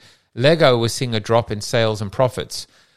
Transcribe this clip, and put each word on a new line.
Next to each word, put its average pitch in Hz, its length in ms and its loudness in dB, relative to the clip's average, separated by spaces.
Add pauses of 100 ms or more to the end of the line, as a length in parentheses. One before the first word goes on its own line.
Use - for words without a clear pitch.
(340)
Lego 139 440 4
was 113 160 0
seeing 120 200 -6
a 110 60 0
drop 113 320 0
in 107 80 -6
sales 110 420 -2
and 101 120 -8
profits. - 520 -4 (300)